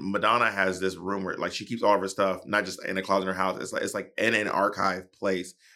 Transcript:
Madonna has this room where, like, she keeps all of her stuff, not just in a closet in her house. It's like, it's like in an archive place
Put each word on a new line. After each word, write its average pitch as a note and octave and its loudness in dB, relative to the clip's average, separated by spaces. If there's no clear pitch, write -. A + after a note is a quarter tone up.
Madonna A2 4
has F#2+ 0
this F#2+ 0
room F#2+ -4
where, F2 -6
like, F2 -4
she - -8
keeps A#2 -8
all G#2 6
of F#2+ 2
her G2 -2
stuff, F#2+ 0
not G2+ 0
just - -8
in F#2+ -4
a F#2+ -2
closet G2 2
in F#2+ -4
her F#2 -2
house. F#2 0
It's - -8
like, - -2
it's G2+ -4
like G2 -8
in A2+ 4
an G#2 2
archive F#2+ 0
place F#2 -2